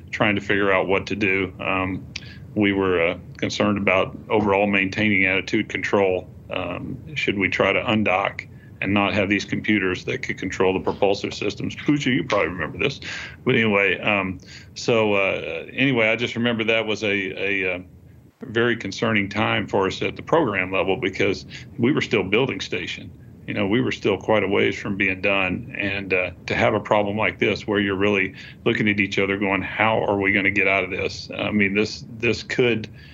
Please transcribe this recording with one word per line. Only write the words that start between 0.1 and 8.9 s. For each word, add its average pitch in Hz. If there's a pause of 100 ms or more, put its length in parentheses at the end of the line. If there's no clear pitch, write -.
trying 107
to 98
figure 101
out 90
what 92
to 95
do. 95
Um, 95 (500)
we 101
were, 95
uh, 87 (180)
concerned 104
about 95 (120)
overall 104
maintaining 98
attitude 95
control. 92 (220)
Um, - (180)
should 104
we 95
try 98
to 92
undock 98 (340)
and 98